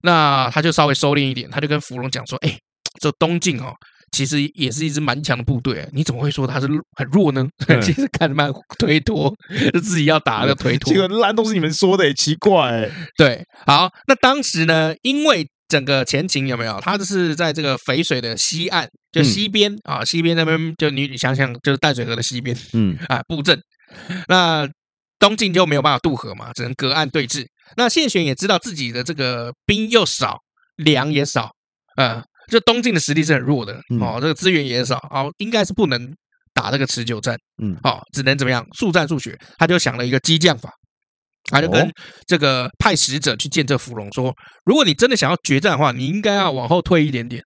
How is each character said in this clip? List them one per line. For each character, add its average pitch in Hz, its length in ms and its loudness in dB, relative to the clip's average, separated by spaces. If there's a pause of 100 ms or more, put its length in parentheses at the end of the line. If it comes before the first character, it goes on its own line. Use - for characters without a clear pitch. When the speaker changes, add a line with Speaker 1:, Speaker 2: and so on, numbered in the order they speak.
Speaker 1:
那 147 480 4
他 151 100 0
就 165 100 2
稍 156 140 4
微 143 80 2
收 143 200 2
敛 151 60 2
一 135 140 0
点， 123 160 -10
他 - 100 -6
就 147 80 -4
跟 147 140 -2
芙 127 160 -10
蓉 127 140 -8
讲 127 160 -8
说 131 180 -6
：“哎， 151 100 0 (460)
这 147 120 2
东 170 260 -6
晋 151 200 -2
哦， 131 140 -12 (380)
其 139 140 -2
实 143 160 0 (120)
也 127 180 -4
是 147 140 -4
一 160 40 -4
支 147 120 -4
蛮 143 200 -2
强 135 160 -2
的 120 60 -8
部 120 160 -2
队， 98 320 -6
你 143 120 -2
怎 143 100 -2
么 120 80 -8
会 143 100 -2
说 139 160 -2
他 131 140 -4
是 139 60 -2 (280)
很 139 160 -6
弱 175 200 4
呢？” 131 120 0 (160)
<laughs> - 80 -6
Speaker 2:
嗯。 135 140 4
Speaker 1:
其 175 100 2
实 269 160 0 (100)
看 165 120 2
得 139 60 -4
蛮 147 140 0 (300)
推 156 200 2
脱， 208 340 0 (400)
就 175 80 2
自 175 160 -2
己 151 80 2
要 156 140 4
打 117 260 0
的 135 100 2
推 131 220 -2
脱。 139 160 0
Speaker 2:
结 190 60 4
果 190 200 0
烂 214 160 2
都 226 80 2
是 220 100 -2
你 190 60 0
们 160 140 0
说 185 240 4
的， 156 160 4
奇 151 220 0
怪 160 360 4
欸。 113 200 -2 (260)
Speaker 1:
对， 139 260 4 (220)
好， 147 240 6 (180)
那 269 80 6
当 262 260 2
时 165 240 0
呢， 160 360 2
因 285 240 0
为 208 200 2 (220)
整 147 160 2
个 131 220 2
前 143 220 0
秦 135 200 -2
有 127 80 -2
没 117 100 -4
有？ 107 140 -6
它 190 200 -2
是 180 360 0
在 160 160 0
这 156 100 -4
个 139 180 0
淝 - 240 0
水 127 180 -2
的 113 160 -6
西 175 320 -2
岸， 160 180 -2 (240)
就 165 120 2
西 131 260 2
边， 208 240 2
Speaker 2:
嗯。 208 100 -14
Speaker 1:
啊， 143 220 -6
西 170 160 0
边 170 140 2
那 165 100 2
边， 160 320 -2
就 151 120 0
你 139 280 -6
想 131 180 -2
想， 131 180 -2 (100)
就 143 80 2
是 135 60 0
淡 151 160 0
水 123 120 -4
河 117 100 -4
的 120 60 -6
西 123 180 -4
边， 120 160 -4 (180)
Speaker 2:
嗯。 101 220 2 (120)
Speaker 1:
啊， 127 200 -2
布 160 140 -6
阵。 160 180 0 (680)
那 165 400 2 (520)
东 208 160 4
晋 208 180 0
就 180 120 4
没 147 100 0
有 143 60 2
办 147 120 2
法 127 60 0
渡 156 160 0
河 110 200 -12
嘛， 110 180 -16
只 123 100 -8
能 120 120 -6
隔 131 180 -2
岸 156 160 0
对 143 180 -2
峙。 - 180 -6 (320)
那 240 120 2
谢 311 180 0
玄 185 160 0
也 139 120 -2
知 190 120 -4
道 196 120 2
自 226 140 -8
己 135 180 -6
的 123 120 -6
这 165 100 -6
个 123 380 -4 (140)
兵 214 240 2
又 226 160 4
少， - 320 -2 (380)
粮 151 360 2
也 143 140 0
少， 113 240 -4 (480)
呃， 117 240 0 (300)
就 226 80 4
东 233 220 2
晋 240 120 0
的 170 60 2
实 147 140 -2
力 156 100 2
是 156 100 2
很 131 80 0
弱 127 240 -2
的， 101 80 -12 (180)
Speaker 2:
嗯。 120 80 -2
Speaker 1:
哦， 117 220 -2
这 143 60 -2
个 151 60 0
资 185 180 0
源 156 140 0
也 123 200 -2
少， 127 120 -2 (120)
哦， 139 280 -4
应 208 120 -6
该 220 160 2
是 185 80 -8
不 196 140 2
能 127 260 -4 (400)
打 117 160 -2
这 135 80 0
个 139 80 2
持 120 180 -4
久 117 160 -4
战， 117 160 -2 (280)
Speaker 2:
嗯。 98 200 -4
Speaker 1:
哦， 127 160 0 (140)
只 143 80 -2
能 135 160 0
怎 139 80 -2
么 131 60 2
样？ 120 120 0 (140)
速 208 140 0
战 160 160 2
速 156 100 -2
决。 120 180 -8 (220)
他 - 80 4
就 175 140 4
想 117 180 -2
了 123 80 -2
一 123 60 -2
个 131 80 2
激 165 180 2
将 160 200 4
法， - 120 -14 (800)
他 143 120 4
就 - 80 0
跟 180 120 4
Speaker 2:
哦。 165 80 2 (380)
Speaker 1:
这 180 100 2
个 131 400 0
派 202 180 2
使 139 240 0
者 127 160 0
去 - 120 -6
见 143 180 0
这 131 120 0
芙 120 180 -8
蓉 101 180 -10
说 127 200 -4 (320)
：“如 208 100 6
果 302 80 4
你 180 100 4
真 240 160 4
的 262 60 2
想 139 140 0
要 175 140 0
决 139 160 2
战 185 120 2
的 147 60 0
话， 143 140 2
你 127 140 -4
应 185 160 -2
该 202 140 0
要 190 160 2
往 127 160 -4
后 170 140 2
退 165 240 4
一 151 40 -2
点 120 180 -4
点 123 180 -10